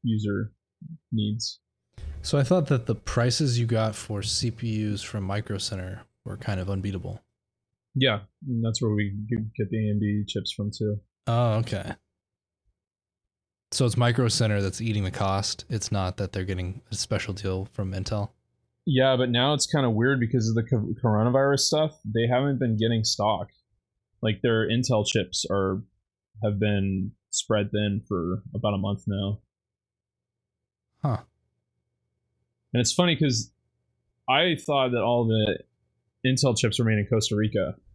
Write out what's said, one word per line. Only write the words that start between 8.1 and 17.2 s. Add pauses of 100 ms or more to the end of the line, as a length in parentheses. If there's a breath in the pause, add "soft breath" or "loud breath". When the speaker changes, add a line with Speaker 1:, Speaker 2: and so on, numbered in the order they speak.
Speaker 1:
and
that's
where
we (100)
g-, (200)
get
the
A
M
D
chips
from
too. (260)
Speaker 2:
Oh,
okay. (1800)
So
it's
Micro
Center
that's
eating
the
cost.
It's
not
that
they're
getting (100)
a
special